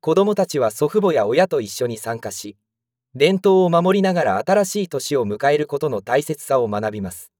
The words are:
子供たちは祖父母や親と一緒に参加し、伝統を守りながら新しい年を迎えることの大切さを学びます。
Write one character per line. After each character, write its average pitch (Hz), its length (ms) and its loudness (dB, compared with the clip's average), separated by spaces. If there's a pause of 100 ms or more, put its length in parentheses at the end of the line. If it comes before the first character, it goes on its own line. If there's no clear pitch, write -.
子 160 140 0
供 196 200 2
た 190 120 0
ち 151 120 -6
は 117 120 2
祖 - 180 -2
父 214 140 0
母 190 100 2
や 113 140 2
親 143 200 2
と 156 140 -2
一 107 80 -6
緒 - 180 -6
に 113 120 -6
参 113 200 -8
加 110 120 -10
し、 101 260 -14 (580)
伝 160 300 2
統 190 200 6
を 180 40 2
守 175 300 2
り 196 40 2
な 190 120 0
が 165 100 0
ら 98 140 0
新 196 260 2
し 202 200 -4
い 175 40 -10
年 143 300 -4
を 117 80 0
迎 107 260 0
え 151 60 2
る 147 80 -2
こ 143 120 -6
と 151 120 -2
の 107 100 -4
大 127 220 0
切 151 200 -6
さ 135 180 2
を 117 80 0
学 104 240 -2
び 107 100 -8
ま 92 80 -6
す。 - 300 -18